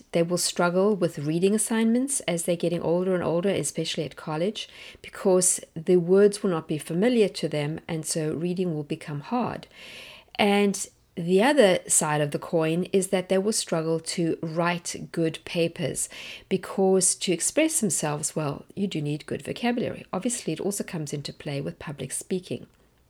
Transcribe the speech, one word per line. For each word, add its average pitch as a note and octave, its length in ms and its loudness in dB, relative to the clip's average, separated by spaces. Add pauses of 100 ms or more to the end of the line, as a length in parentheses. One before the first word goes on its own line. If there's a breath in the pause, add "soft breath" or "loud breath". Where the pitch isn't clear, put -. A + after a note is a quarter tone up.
(140)
they E3+ 100 4
will F3 140 0
struggle F#3 580 2
with E3+ 240 0
reading E3+ 340 2
assignments A3+ 680 2
as E3+ 220 -2
they're F3 120 0
getting E3+ 260 0
older F3+ 320 2
and F3 80 0
older, F3 280 0
especially D#3+ 560 -2
at - 100 -10
college, E3 540 -4 (320 loud breath)
because - 580 2 (160)
the F3+ 220 4
words G3 440 4
will G3+ 80 0
not D#3+ 160 -2
be D#3 120 -4
familiar G3+ 500 2
to F3 220 -4
them, D3+ 400 -4
and D#3+ 160 -6
so D#3 260 -2
reading F3+ 420 -2
will D3+ 100 -4
become D3+ 360 -8
hard. - 480 -4 (680 loud breath)
And G3+ 520 4 (280)
the F3+ 280 4
other B3+ 360 6 (100)
side D3+ 320 2
of D3 100 0
the E3 80 -4
coin E3 540 0
is F#3 160 2
that F#3 180 0
they F#3+ 100 2
will G3 140 2
struggle E3 480 0
to E3 420 -2
write E3+ 680 -2
good E3 320 0
papers, E3+ 640 -2 (400 loud breath)
because F#3+ 680 2
to - 180 -2
express D#4 480 0
themselves, D3+ 520 -2
well, D3 300 -4 (120)
you G3 120 -2
do D#3+ 140 -4
need D3 240 -4
good E3+ 160 -6
vocabulary. - 720 -4
Obviously, F#3+ 400 -2
it - 80 -6
also G3+ 240 -4
comes D#3 260 -8
into D3 220 -8
play C#3+ 260 -8
with E3+ 200 -8
public - 340 -10
speaking. - 540 -6 (420)